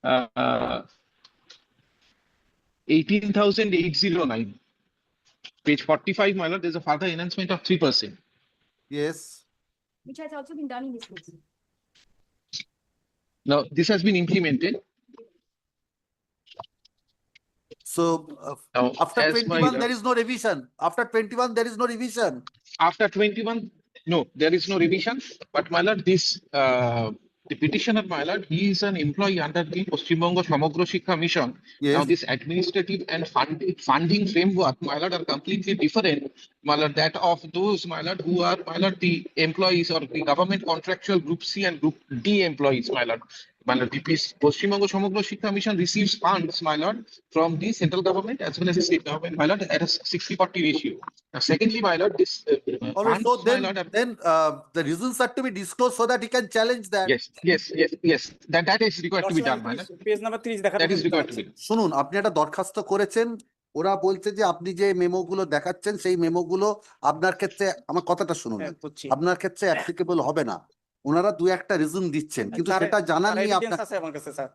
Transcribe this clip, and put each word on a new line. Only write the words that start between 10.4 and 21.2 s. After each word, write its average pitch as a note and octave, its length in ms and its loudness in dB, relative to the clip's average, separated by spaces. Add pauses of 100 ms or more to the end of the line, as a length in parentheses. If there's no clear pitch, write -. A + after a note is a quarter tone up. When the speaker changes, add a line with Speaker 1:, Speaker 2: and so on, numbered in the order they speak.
Speaker 3:
been D4 120 -10
done B3+ 180 -10
in C4 80 -10
this A#3 120 -14
case. F#3 240 -20 (2250)
Speaker 1:
Now, C#3+ 260 2
this E3 160 2
has G3 160 2
been G3+ 120 4
implemented. E3+ 680 0 (3000)
Speaker 2:
So, E3 580 -2
uh, C#3 140 -12 (200)
Speaker 1:
Now, B2+ 240 2
Speaker 2:
after - 220 2
Speaker 1:
as D#3 120 2
my A#3 80 2
Speaker 2:
twenty-one, E3 200 0 (120)
Speaker 1:
lord - 80 -2
Speaker 2:
there A#3+ 100 0
is A3 120 -4
no B3+ 100 2
revision. A3+ 540 -2 (120)
After E3+ 260 0
twenty-one, A#3 480 -2